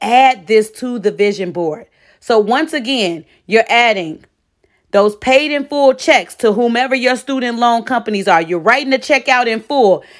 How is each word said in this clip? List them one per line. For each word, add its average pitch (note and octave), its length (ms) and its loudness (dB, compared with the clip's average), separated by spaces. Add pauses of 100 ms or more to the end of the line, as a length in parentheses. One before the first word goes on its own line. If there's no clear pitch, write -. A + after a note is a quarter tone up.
add A#3+ 460 2
this G#3+ 240 2
to B3 280 -8
the G3+ 120 -2
vision G3 400 -2
board. E3+ 360 -6 (320)
So A3+ 200 0
once B3+ 340 0
again, A3 520 -4 (200)
you're A3 240 2
adding G3+ 540 0 (680)
those G#3 260 2
paid C#4+ 340 0
in C#4+ 160 -4
full C#4 260 2
checks C4 420 0
to A3 180 0
whomever A#3+ 420 -2
your B3+ 220 0
student B3+ 420 -6
loan A#3 240 0
companies G#3+ 440 -4
are. E3+ 140 4
You're E3+ 180 -4
writing C4 320 0
the C4 60 2
check C4 300 -2
out B3 200 2
in A3 120 -4
full. A3 440 0 (160)